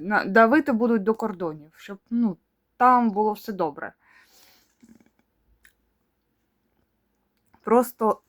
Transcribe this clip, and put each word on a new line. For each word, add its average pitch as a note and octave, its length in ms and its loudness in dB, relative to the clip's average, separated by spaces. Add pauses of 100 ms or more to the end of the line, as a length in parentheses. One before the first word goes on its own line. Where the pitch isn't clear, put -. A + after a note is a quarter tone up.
На-, G3 240 -2
давити A3+ 460 4
будуть A3+ 320 0
до A3 100 0
кордонів, E3+ 640 -8
щоб, G3+ 200 -18 (120)
ну, A#3 280 -2 (400)
там B3 340 4
було G#3+ 220 0
все G#3+ 200 -12
добре. D3 400 -8 (3750)
Просто A3+ 680 -2